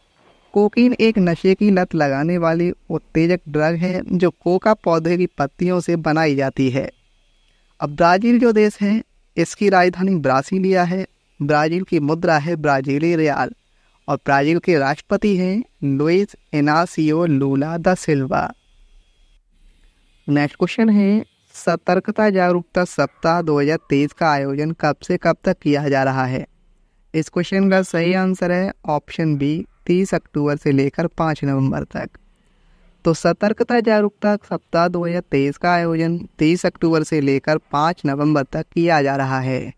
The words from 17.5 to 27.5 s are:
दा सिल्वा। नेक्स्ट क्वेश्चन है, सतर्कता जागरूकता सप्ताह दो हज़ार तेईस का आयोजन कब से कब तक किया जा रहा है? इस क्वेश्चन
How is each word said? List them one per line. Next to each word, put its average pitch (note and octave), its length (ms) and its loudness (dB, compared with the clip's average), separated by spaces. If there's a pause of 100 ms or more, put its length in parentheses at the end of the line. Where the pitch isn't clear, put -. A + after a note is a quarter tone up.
दा F3+ 180 0
सिल्वा। C#3 580 -2 (1800)
नेक्स्ट C#3+ 280 0
क्वेश्चन A3 340 0
है, G#3 340 2 (300)
सतर्कता F#3+ 760 -2
जागरूकता F3+ 540 0
सप्ताह E3 580 -2
दो D3+ 180 0
हज़ार D3+ 180 0 (120)
तेईस C#3+ 220 0
का E3 180 -2
आयोजन C#3+ 420 -2
कब D3+ 300 -2
से F3+ 200 -4
कब E3 220 0
तक F#3 180 0
किया D3 260 0
जा C3+ 140 2
रहा C3 220 -2
है? B2+ 220 -6 (680)
इस D#3 140 -2
क्वेश्चन G3 420 0